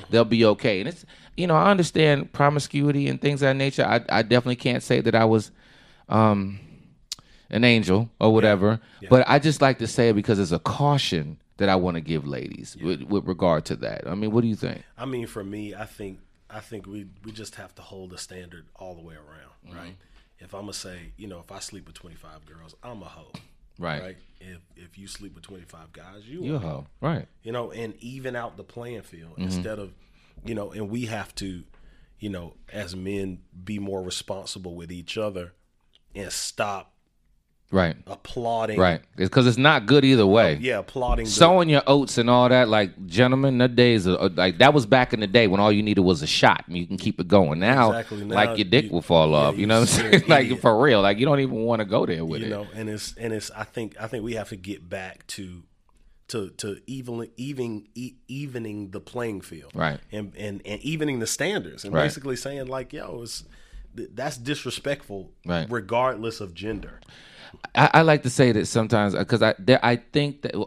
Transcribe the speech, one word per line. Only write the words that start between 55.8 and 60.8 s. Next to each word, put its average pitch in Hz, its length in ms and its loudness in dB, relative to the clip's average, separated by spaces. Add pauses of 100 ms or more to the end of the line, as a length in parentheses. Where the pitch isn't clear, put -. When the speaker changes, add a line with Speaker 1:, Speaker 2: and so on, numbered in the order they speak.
Speaker 2:
to, 101 220 -10
to 101 260 -12 (100)
evenly-, 120 480 -12
even, 120 600 -10
e-, 123 180 -14 (140)
evening 117 640 -12
the 98 100 -12
playing 113 400 -8
field. - 320 -20
Speaker 1:
Right. 80 260 -4 (120)
Speaker 2:
And, 104 260 -12
and, 101 280 -12
and 101 160 -10